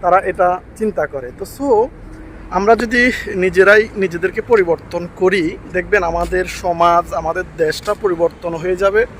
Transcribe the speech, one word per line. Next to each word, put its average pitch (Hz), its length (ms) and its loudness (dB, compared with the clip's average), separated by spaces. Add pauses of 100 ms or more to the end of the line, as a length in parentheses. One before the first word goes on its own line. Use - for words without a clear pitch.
তারা 180 180 4
এটা 180 400 0 (180)
চিন্তা 185 300 -2
করে। 127 320 -10
তো 196 60 -10 (120)
so, 262 300 2 (640)
আমরা 202 260 2
যদি 240 360 2 (240)
নিজেরাই 190 600 4
নিজেদেরকে 185 460 -4
পরিবর্তন 175 760 0
করি, 185 420 0 (160)
দেখবেন 180 300 0
আমাদের 170 420 -2
সমাজ, 170 680 2
আমাদের 165 300 -4 (140)
দেশটা 160 360 -2
পরিবর্তন 170 600 -4
হয়ে 180 220 -4
যাবে 196 300 0 (140)